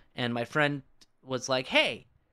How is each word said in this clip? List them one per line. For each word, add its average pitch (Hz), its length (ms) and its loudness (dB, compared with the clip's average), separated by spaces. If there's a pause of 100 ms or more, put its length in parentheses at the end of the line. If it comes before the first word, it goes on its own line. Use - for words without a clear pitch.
(160)
And 120 180 -2
my 120 120 -2
friend 143 360 0 (400)
was 127 280 -6
like, 131 180 0
"Hey, 208 380 2 (280)